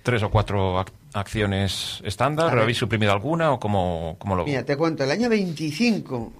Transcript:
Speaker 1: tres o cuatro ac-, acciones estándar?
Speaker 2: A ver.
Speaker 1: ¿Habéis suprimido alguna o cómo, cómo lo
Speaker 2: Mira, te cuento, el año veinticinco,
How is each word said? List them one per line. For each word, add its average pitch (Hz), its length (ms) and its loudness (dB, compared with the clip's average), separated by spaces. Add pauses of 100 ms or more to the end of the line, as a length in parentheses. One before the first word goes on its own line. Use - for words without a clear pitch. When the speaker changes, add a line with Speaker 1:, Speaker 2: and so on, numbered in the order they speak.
Speaker 1:
tres 113 200 0
o 101 80 0
cuatro 95 500 2
ac-, 95 100 -4 (220)
acciones 98 920 -2
estándar? 151 440 0
Speaker 2:
A 131 60 2
ver. 117 80 4
Speaker 1:
¿Habéis 113 160 2
suprimido 107 340 2
alguna 151 400 2
o 123 80 -2
cómo, 90 580 0
cómo 98 160 -2
lo 87 120 2
Speaker 2:
Mira, 127 180 -2
te 143 140 -2
cuento, 156 260 0
el 135 60 2
año 220 180 0
veinticinco, 156 1120 0